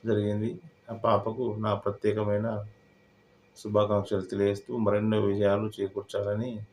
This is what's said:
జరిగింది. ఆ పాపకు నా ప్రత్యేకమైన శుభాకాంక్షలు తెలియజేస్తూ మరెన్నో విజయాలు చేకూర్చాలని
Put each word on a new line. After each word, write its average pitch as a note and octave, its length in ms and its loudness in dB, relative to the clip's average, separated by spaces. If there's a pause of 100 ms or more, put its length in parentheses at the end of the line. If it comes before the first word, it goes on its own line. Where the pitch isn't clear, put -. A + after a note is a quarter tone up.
జరిగింది. G#2 460 0 (400)
ఆ A2+ 60 -8 (100)
పాపకు A#2 400 2 (200)
నా G#2+ 80 2 (100)
ప్రత్యేకమైన G#2 640 0 (1080)
శుభాకాంక్షలు G#2 760 2
తెలియజేస్తూ G2+ 400 0 (140)
మరెన్నో G#2+ 420 2
విజయాలు G2+ 500 2
చేకూర్చాలని G2+ 720 -4 (220)